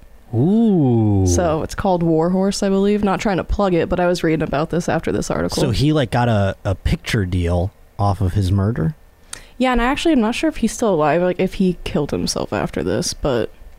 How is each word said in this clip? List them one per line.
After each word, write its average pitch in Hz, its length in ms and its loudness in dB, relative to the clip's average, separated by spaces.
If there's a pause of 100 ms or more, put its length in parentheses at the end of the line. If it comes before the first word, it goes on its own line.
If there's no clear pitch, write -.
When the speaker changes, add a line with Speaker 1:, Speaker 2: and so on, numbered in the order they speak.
(340)
Speaker 1:
Ooh. 123 920 4
Speaker 2:
So 151 340 2
it's - 140 -8
called 180 260 0
War 165 300 2
Horse, 190 320 0
I 196 60 2
believe. 202 340 2
Not 190 160 0
trying 202 180 0
to - 60 -2
plug 196 320 0
it, 165 140 0
but 175 100 -2
I 180 80 2
was 180 160 0
reading 160 180 2
about 151 300 -2
this 165 180 -2
after - 220 -2
this - 180 -2
article. - 320 -2
Speaker 1:
So 143 80 0
he, 120 240 2
like, 147 160 0
got 120 180 0
a, 101 360 0
a 98 100 -2
picture - 520 -2
deal 90 460 0 (280)
off 101 220 0
of 92 120 0
his 95 180 0
murder? 120 440 0 (640)
Speaker 2:
Yeah, 254 140 2
and 240 100 2
I 233 40 0
actually 285 260 0
am 269 100 4
not 220 140 0
sure 320 140 -2
if - 80 -6
he's 220 140 -2
still 214 220 0
alive, 151 300 2
like, 180 160 0
if 185 160 -2
he 185 280 0
killed - 280 -2
himself - 420 -4
after - 300 -4
this, 95 320 -2
but 123 360 -2 (280)